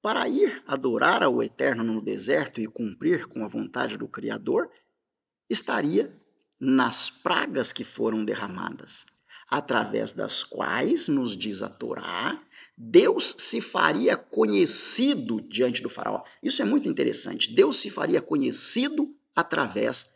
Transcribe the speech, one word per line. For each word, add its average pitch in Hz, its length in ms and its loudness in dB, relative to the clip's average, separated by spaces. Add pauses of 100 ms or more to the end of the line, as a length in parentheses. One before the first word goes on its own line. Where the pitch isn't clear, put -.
para 185 280 -2
ir 370 380 0
adorar 139 560 2
ao 123 200 2
Eterno 117 420 -2
no 113 160 -2
deserto 110 600 -2
e 107 60 -4
cumprir 117 600 -4
com - 180 -8
a 104 40 -8
vontade 110 500 -6
do - 100 -8
Criador 113 640 -4 (800)
estaria 196 600 0 (480)
nas 131 520 2
pragas - 640 -2
que - 120 -6
foram 110 400 -2
derramadas, 92 800 -8 (440)
através 110 640 -2
das - 300 -4
quais, 135 680 -2
nos 127 280 0
diz 95 240 -6
a 101 80 -6
Torá, - 760 -6 (360)
Deus 226 580 4
se - 240 2
faria 185 560 2
conhecido 202 1300 2
diante 120 400 -2
do - 80 -6
faraó. - 320 -6 (200)
Isso - 200 -2
é - 20 0
muito 247 240 2
interessante. - 640 -2
Deus 190 240 6
se 104 140 0
faria 156 320 0
conhecido 156 920 0 (220)
através 120 800 0